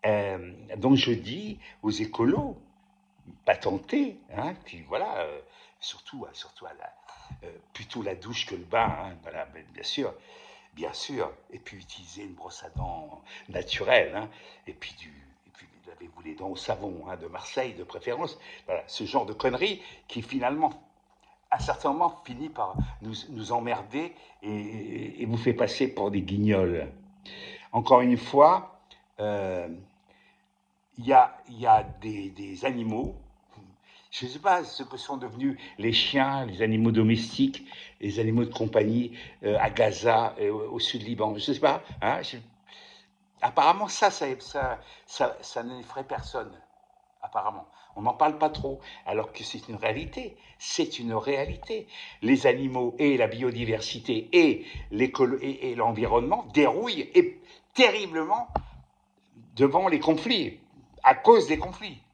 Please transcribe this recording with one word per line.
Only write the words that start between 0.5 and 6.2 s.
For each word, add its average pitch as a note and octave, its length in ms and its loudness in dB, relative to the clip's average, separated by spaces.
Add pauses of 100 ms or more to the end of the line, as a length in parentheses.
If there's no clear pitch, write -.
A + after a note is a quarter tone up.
donc B2 180 6
je C3+ 160 2
dis B2+ 480 -6 (240)
aux G#2+ 80 0
écolos, A#2 640 0 (880)
patentés, - 760 -2 (160)
hein, D3 200 -6 (100)
qui, E2+ 160 -18
voilà, G2+ 380 -6
euh, D2 200 -8 (400)
surtout, - 460 -14